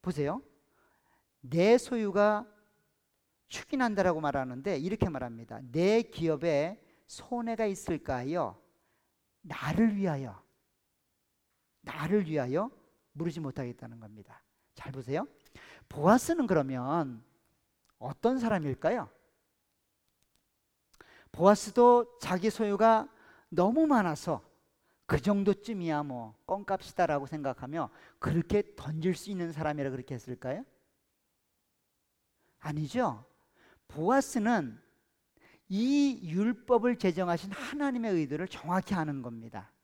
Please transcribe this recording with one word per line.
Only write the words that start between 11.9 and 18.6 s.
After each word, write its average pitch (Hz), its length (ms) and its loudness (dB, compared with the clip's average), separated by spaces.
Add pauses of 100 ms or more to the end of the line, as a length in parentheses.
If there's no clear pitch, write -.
위하여 151 420 0 (420)
물으지 165 280 -6
못하겠다"는 123 600 -10
겁니다. 107 420 -20 (320)
잘 - 180 -12
보세요. 135 340 -4 (640)
보아스는 247 580 4
그러면 135 760 0 (760)
어떤 226 400 -2
사람일까요? 185 680 0 (2250)